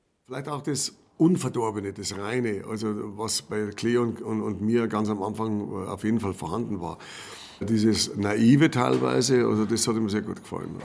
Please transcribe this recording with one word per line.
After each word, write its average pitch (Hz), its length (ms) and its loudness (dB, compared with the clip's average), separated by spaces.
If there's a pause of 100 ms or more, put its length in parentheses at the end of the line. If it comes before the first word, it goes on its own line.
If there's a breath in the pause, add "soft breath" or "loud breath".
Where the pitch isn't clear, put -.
(280)
Vielleicht 143 200 -10
auch 143 140 -6
das - 320 -2 (240)
Unverdorbene, 120 760 2
das 92 240 -8
Reine, 107 540 -2
also 107 480 -4
was 107 240 -4
bei 107 240 -4 (100)
Cleo 120 280 2
und, 113 180 -2
und, 107 220 -4
und 101 180 -4
mir 117 260 2
ganz 107 220 0
am 101 140 -2
Anfang, 107 480 -2
äh, 95 160 -6
auf 98 160 -6
jeden 110 160 2
Fall 98 160 -2
vorhanden 107 460 -6
war. 82 180 -8 (600 loud breath)
Dieses 107 540 2
Naive 113 540 6
teilweise, 127 760 4
also 107 200 2
das 110 220 0
hat 113 80 2
ihm 110 120 0
sehr 104 140 0
gut 95 220 -8
gefallen. 87 420 -10